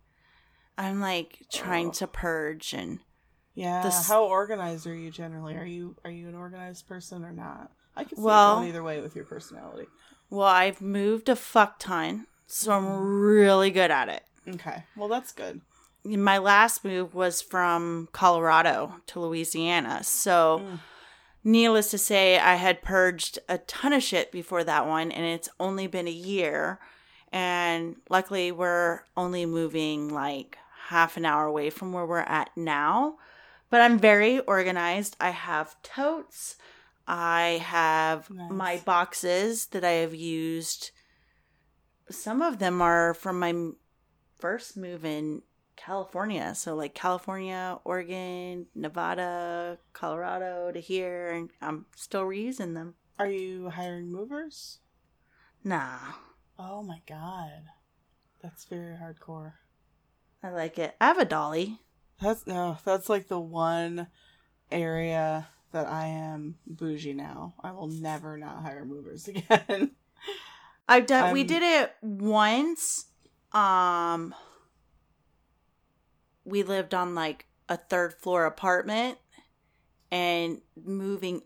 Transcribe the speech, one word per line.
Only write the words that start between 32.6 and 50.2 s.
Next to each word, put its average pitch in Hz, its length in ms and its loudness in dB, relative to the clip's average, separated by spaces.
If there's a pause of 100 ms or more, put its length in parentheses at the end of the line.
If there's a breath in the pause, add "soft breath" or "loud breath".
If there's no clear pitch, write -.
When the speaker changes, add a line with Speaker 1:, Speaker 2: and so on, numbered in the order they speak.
Speaker 1:
But 240 120 8
I'm 240 180 8
very 214 400 6
organized. 185 800 0
I 180 100 0
have 165 540 -6
totes. - 720 -6 (500 soft breath)
I 170 600 2
have 160 640 2
Speaker 2:
Nice. 180 200 -12
Speaker 1:
my 185 360 -4
boxes 185 840 0
that 180 160 -8
I 175 80 4
have 165 240 0
used. 160 760 -6 (1160)
Some 226 320 -4
of 302 180 0
them 180 220 2
are 170 320 4
from 180 280 -6
my 175 80 0
m-, 170 260 -4 (640)
first 208 380 -8
move 175 260 -12
in 151 380 -6 (340)
California. 190 800 -6
So, 160 200 -8
like, 151 200 -6
California, 185 880 -6
Oregon, 180 880 -8
Nevada, 175 1080 -6 (120)
Colorado 175 800 -6